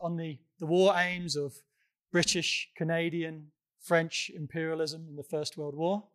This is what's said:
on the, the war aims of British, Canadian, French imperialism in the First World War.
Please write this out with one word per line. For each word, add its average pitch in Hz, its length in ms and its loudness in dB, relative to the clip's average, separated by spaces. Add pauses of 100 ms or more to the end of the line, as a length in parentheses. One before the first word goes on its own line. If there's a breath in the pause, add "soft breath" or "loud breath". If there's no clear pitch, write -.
on 170 160 -2
the, 160 200 -6 (220)
the 170 60 -6
war 185 320 6
aims 180 380 -2
of 143 200 -4 (560)
British, - 640 2
Canadian, 165 720 -2 (320)
French - 560 2
imperialism 160 760 -2
in 143 60 -12
the 143 80 -10
First 151 340 -4
World 147 180 -6
War. 180 280 0 (100)